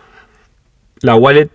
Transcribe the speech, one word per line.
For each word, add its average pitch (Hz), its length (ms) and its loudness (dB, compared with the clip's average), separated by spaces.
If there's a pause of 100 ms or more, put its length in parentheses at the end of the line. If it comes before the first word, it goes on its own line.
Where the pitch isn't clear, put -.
(1000)
la 123 160 -2
wallet 143 400 0